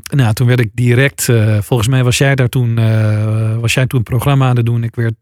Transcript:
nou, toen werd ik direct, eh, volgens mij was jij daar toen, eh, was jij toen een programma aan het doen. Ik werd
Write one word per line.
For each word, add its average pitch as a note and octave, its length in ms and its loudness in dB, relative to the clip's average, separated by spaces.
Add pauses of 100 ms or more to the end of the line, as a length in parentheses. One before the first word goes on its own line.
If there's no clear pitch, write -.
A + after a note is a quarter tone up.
(160)
nou, A#2 180 2
toen A#2+ 140 0
werd B2 120 2
ik A2+ 140 0
direct, B2 560 0
eh, A2 320 2
volgens A#2 280 -2
mij C3 140 2
was B2 140 0
jij C#3 180 2
daar B2+ 140 0
toen, A#2 280 -2
eh, A2 800 0
was A#2 160 -4
jij C3 140 0
toen C3 120 -2
een G#2 60 -2
programma C3+ 440 0
aan B2 60 2
het A#2+ 100 0
doen. A#2 180 -2
Ik A2+ 120 -8
werd A#2 260 -2